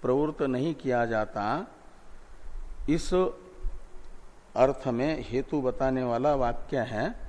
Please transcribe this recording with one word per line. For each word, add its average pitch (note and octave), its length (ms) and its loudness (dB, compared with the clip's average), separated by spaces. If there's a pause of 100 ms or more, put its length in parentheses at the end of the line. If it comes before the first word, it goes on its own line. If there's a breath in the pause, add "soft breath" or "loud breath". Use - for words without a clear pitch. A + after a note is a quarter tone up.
प्रवृत्त D3 400 2
नहीं C3+ 320 2
किया B2 320 2
जाता, A2 600 0 (1200)
इस D#3+ 240 2 (1400)
अर्थ C3+ 320 4
में C3 400 0
हेतु C3+ 340 0
बताने C3 400 2
वाला B2+ 320 2
वाक्य B2+ 440 0
है A#2 360 -2 (140)